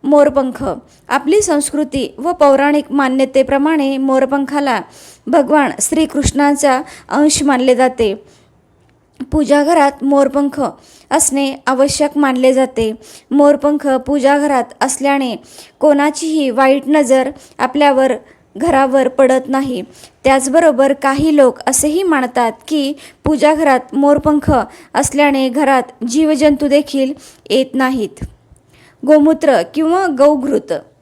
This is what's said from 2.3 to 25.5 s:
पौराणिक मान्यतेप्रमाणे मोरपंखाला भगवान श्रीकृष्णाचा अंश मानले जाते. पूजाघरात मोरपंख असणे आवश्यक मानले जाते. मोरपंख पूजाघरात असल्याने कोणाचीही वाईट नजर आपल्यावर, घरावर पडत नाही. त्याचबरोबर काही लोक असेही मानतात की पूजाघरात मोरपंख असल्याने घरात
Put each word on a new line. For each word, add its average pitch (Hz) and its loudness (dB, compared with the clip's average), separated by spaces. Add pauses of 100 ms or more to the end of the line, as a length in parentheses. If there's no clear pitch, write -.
पौराणिक 294 2
मान्यतेप्रमाणे 269 0
मोरपंखाला 269 -2 (460)
भगवान 294 2 (100)
श्रीकृष्णाचा 285 0 (280)
अंश 294 0
मानले 262 2
जाते. 247 0 (1160)
पूजाघरात 285 0
मोरपंख 277 0 (500)
असणे 277 -2 (120)
आवश्यक 285 -2
मानले 262 2
जाते. 254 -2 (380)
मोरपंख 285 2
पूजाघरात 277 0 (180)
असल्याने 269 -2 (440)
कोणाचीही 294 0
वाईट 269 2
नजर 269 2 (300)
आपल्यावर, 269 2 (440)
घरावर 269 0
पडत 262 0
नाही. 262 -4 (420)
त्याचबरोबर 269 2
काही 285 0
लोक 254 4 (100)
असेही 302 -2
मानतात 254 0 (160)
की 294 -2 (300)
पूजाघरात 294 0
मोरपंख 285 2 (440)
असल्याने 277 0
घरात 269 0 (260)